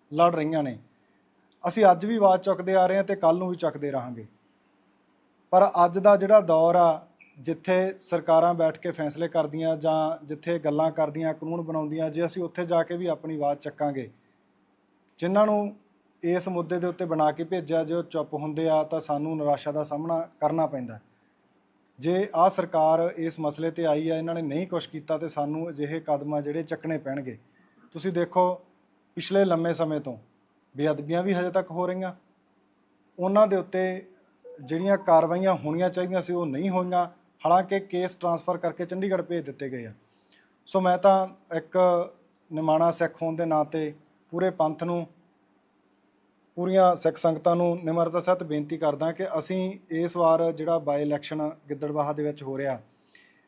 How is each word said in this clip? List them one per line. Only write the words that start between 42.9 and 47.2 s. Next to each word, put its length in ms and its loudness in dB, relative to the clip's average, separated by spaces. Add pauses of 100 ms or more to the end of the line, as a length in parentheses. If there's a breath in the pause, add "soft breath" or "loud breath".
ਸਿੱਖ 300 -4
ਹੋਣ 140 -4
ਦੇ 100 -2
ਨਾਤੇ 480 -2 (380)
ਪੂਰੇ 180 0
ਪੰਥ 340 -2
ਨੂੰ, 240 -4 (1500)
ਪੂਰੀਆਂ 400 6
ਸਿੱਖ 220 0
ਸੰਗਤਾਂ 380 2